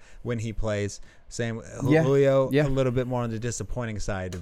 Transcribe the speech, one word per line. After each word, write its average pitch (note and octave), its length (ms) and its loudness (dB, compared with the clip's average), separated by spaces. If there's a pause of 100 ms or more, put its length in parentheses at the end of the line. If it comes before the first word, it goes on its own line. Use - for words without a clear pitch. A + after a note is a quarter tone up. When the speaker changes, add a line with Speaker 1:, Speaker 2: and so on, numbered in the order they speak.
(220)
Speaker 1:
when A#2 180 -4
he A2+ 120 -6
plays. G#2 480 -2 (280)
Same, A2+ 320 -6 (220)
Ju-, C#3+ 100 4
Speaker 2:
Yeah. D#3 100 8
Speaker 1:
Julio, C3+ 480 4
Speaker 2:
Yeah. D3 160 4
Speaker 1:
a - 20 0
little C3 240 2
bit B2 140 0
more B2 160 -2
on A#2 80 -2
the A2 80 -4
disappointing A2 640 -6
side, F#2 420 -4